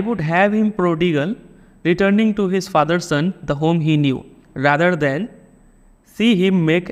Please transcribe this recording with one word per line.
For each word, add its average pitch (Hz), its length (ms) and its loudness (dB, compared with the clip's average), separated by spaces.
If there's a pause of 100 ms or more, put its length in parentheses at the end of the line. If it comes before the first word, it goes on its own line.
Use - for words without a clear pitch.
would 208 180 -4
have 180 340 0
him 214 180 0
prodigal 175 640 -2 (520)
returning 202 480 2
to 202 140 -2
his 185 200 -4
father's 165 380 0
son, 156 260 -2 (120)
the 147 120 -4
home 160 260 0
he 156 160 2
knew, 139 200 0 (400)
rather 147 380 2
than 147 300 -2 (880)
see 233 200 2
him 185 320 2
make 175 240 0